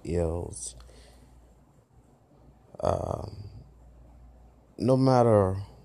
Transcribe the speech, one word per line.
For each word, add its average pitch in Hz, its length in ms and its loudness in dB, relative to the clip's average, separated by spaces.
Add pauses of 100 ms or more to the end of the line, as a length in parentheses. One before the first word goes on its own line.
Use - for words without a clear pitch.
is, 85 720 -6 (2000)
um, - 680 -6 (1300)
no 127 200 2
matter 117 600 4 (280)